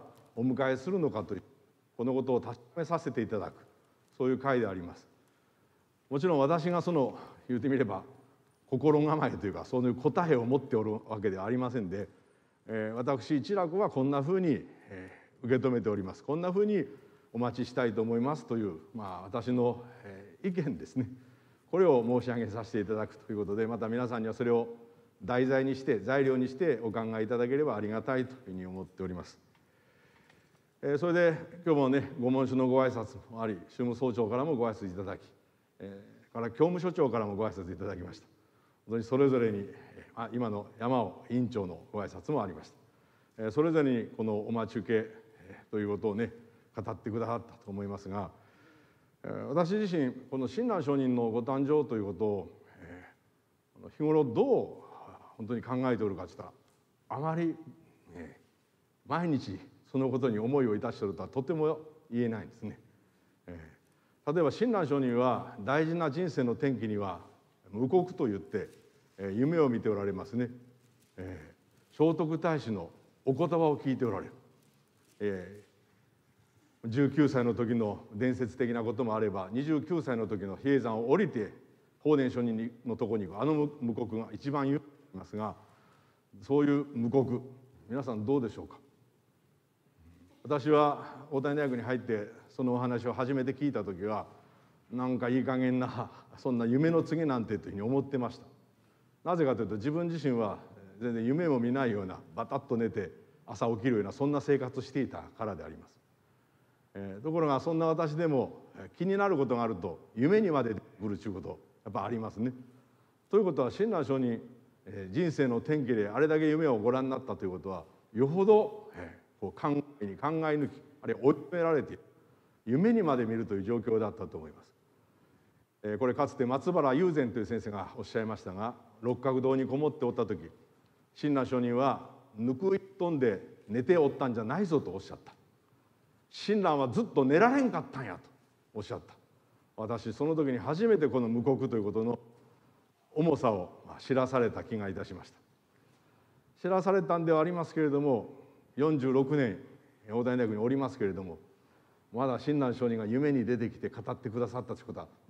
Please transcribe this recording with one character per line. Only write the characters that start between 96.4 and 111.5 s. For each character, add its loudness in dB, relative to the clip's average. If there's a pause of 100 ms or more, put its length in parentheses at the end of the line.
ん 0
な 2
夢 4
の 4
告 -2
げ 0
な 0
ん -4
て」 -2
と -10
い -
う -8
ふ -10
う -10
に -4
思 2
っ -8
て -4
ま -2
し -12
た。 -20 (800)
な 0
ぜ 2
か 4
と -2
い 0
う -6
と、 -4
自 -2
分 0
自 -2
身 2
は -2 (420)
全 -2
然 -2
夢 2
も 4
見 2
な 2
い 2
よ -2
う -6
な、 -10 (160)
バ -4
タ -4
ッ -4
と -2
寝 0
て -4 (360)
朝 -4
起 0
き 0
る 4
よ 4
う -2
な、 -4
そ -6
ん 2
な 0
生 2
活 -6
し -14
て -2
い -2
た -12 (120)
か -6
ら -4
で -12
あ -12
り -14
ま -20
す。 -20 (1000)
え -8
ー、 -12
と -2
こ 0
ろ 4
が 4
そ -2
ん 2
な 4
私 0
で 2
も、 0 (160)
え -14
ー、 -20
気 -2
に 2
な 4
る 4
こ 2
と 2
が 0
あ 2
る -2
と -8 (160)
夢 6
に 2
ま 2
で -2
出 -
て -8 (200)
く -4
る -2
ち -16
ゅ -4
う -6
こ -8
と、 -12 (240)